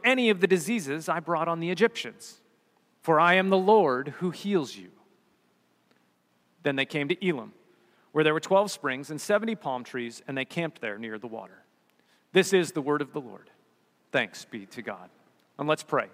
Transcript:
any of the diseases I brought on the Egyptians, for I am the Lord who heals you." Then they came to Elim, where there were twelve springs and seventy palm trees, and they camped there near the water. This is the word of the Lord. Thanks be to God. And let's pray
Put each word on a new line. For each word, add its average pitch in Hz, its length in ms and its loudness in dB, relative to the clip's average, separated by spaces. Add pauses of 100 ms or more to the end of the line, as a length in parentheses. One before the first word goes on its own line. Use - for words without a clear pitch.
any 247 260 4
of 185 120 2
the 190 60 4
diseases 165 600 0
I 165 100 0
brought 165 280 -2
on 170 120 -2
the 170 120 -2
Egyptians, 180 680 -2 (640)
for 160 180 4
I 175 140 6
am 190 160 4
the 190 80 4
Lord 170 520 4 (100)
who 180 100 -2
heals 170 480 -2
you." 90 140 -20 (1700)
Then 143 140 -2
they 135 100 0
came 143 220 -4
to 170 200 -2
Elim, 117 240 -4 (600)
where 156 120 2
there 151 120 4
were 160 40 0
twelve 196 300 2
springs 139 400 -6
and 151 100 -8
seventy 208 360 0
palm 127 280 -6
trees, 117 440 -8
and 135 100 -6
they 131 80 -2
camped - 360 -6
there 107 180 -6
near 110 180 -8
the 110 80 -14
water. 104 380 -14 (680)
This 190 220 4
is 180 200 2
the 156 80 -2
word 147 200 0
of 139 100 -8
the 156 100 -8
Lord. 104 280 -18 (640)
Thanks - 340 -2
be 101 220 -14
to 117 160 -16
God. 92 260 -12 (480)
And 147 100 -6
let's 156 160 0
pray 113 300 -2